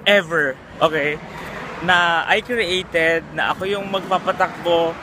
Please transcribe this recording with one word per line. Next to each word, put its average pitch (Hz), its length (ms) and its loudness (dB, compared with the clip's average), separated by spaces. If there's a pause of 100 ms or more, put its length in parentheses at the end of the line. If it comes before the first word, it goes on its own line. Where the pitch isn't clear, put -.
ever, 165 560 2 (240)
okay, 151 320 2 (720)
na 175 400 4
I 208 160 2
created, 175 880 0
na 151 240 0
ako - 80 -8
yung 196 240 -4
magpapatakbo 185 1040 0 (120)